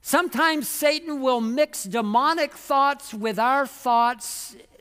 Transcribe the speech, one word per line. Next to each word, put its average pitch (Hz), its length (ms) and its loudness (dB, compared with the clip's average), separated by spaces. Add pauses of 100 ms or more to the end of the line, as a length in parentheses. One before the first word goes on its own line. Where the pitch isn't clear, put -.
Sometimes 302 640 0
Satan 302 540 -2
will 254 180 2
mix 254 440 -2
demonic 240 680 0
thoughts 277 600 0
with 214 240 -4
our 254 280 2
thoughts 233 880 -2 (260)